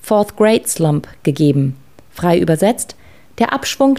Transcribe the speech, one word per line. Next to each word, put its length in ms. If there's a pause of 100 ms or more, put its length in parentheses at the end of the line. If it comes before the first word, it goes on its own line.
Fourth 340
Grade 320
Slump 400 (160)
gegeben. 540 (340)
Frei 260
übersetzt, 600 (400)
der 160
Abschwung 460